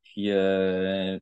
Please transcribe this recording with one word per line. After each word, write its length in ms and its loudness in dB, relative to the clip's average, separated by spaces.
puis, 260 -6
euh, 920 0